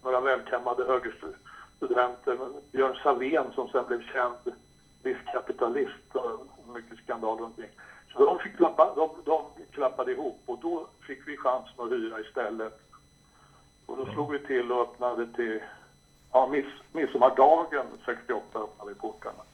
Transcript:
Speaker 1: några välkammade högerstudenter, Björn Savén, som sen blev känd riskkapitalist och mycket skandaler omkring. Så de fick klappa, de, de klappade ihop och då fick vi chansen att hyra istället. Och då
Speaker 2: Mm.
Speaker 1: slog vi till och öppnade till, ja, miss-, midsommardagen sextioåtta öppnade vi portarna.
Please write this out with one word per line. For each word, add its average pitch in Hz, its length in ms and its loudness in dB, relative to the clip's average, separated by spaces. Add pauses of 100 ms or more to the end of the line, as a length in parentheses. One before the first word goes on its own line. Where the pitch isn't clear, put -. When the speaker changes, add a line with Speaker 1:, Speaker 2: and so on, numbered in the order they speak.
Speaker 1:
några 127 180 2
välkammade 127 640 0
högerstudenter, 123 1500 -2 (340)
Björn 131 320 2
Savén, 131 520 2
som 120 140 -2
sen 123 180 0
blev 120 140 -2 (120)
känd 123 220 -2 (680)
riskkapitalist - 1120 -4
och 117 320 -4 (280)
mycket 117 220 -14
skandaler 117 460 -4
omkring. 113 260 -12 (440)
Så 208 120 8
de - 140 6
fick - 180 -8
klappa, - 380 6
de, 156 140 2 (160)
de 156 160 2 (300)
klappade 127 400 -2
ihop 127 340 -6
och 123 160 -8
då 170 260 -4 (200)
fick 135 200 -14
vi - 100 -10
chansen 127 400 -2
att 120 140 -6
hyra 113 280 -4
istället. 110 600 -8 (1040)
Och - 120 -10
då - 60 -6
Speaker 2:
Mm. - 120 -8
Speaker 1:
slog 147 160 -2
vi 143 80 -4
till 123 320 -2
och 123 100 2
öppnade 120 460 -2
till, 113 320 -4 (720)
ja, 131 160 6
miss-, 139 340 -4 (100)
midsommardagen 160 960 6 (200)
sextioåtta 117 540 -6
öppnade 104 340 -10
vi - 60 -16
portarna. - 440 -10 (100)